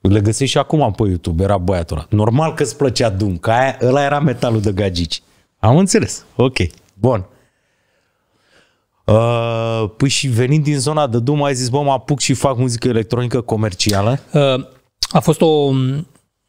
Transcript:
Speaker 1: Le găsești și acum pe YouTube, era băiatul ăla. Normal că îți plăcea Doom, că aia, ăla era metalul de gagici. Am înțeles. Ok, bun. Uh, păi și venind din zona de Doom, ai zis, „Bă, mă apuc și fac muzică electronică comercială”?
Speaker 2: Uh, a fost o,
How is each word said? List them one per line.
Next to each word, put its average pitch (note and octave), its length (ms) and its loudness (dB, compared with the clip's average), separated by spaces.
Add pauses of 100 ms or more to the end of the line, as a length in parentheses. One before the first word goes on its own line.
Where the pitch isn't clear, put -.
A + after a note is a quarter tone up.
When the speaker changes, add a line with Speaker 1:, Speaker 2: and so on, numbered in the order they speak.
Speaker 1:
Le G2+ 200 4
găsești A2 320 0
și D#3 60 2
acum C#3 340 0
pe F#2 140 -2
YouTube, F2 360 -2
era G2 160 2
băiatul F2 380 -2
ăla. D#2 140 -8
Normal A2+ 440 0
că D#3 80 -2
îți B2+ 140 -4
plăcea B2 340 0
Doom, F#2+ 260 -2
că F#2+ 140 -4
aia, B2+ 320 0
ăla C3 220 2
era C#3+ 160 0
metalul A#2+ 400 0
de G2+ 120 -2
gagici. F2+ 500 -4 (360)
Am A#2 180 4
înțeles. - 480 0 (120)
Ok, B2+ 200 0 (380)
bun. G#2 300 0 (1800)
Uh, A2+ 800 0 (120)
păi C#3 120 0
și - 200 -2
venind B2+ 360 0
din D3 140 0
zona D3+ 280 0
de A#2 120 0
Doom, C#3+ 240 0
ai C#3 120 0
zis, B2+ 140 -4
„Bă, C3 140 0
mă C#3 100 0
apuc C3+ 280 -2
și - 140 -2
fac C3 240 -2
muzică B2 300 -2
electronică A#2+ 520 -2
comercială”? G#2+ 800 -2 (120)
Speaker 2:
Uh, C3+ 340 2 (440)
a F#3 100 2
fost - 200 0
o, D3+ 300 2 (800)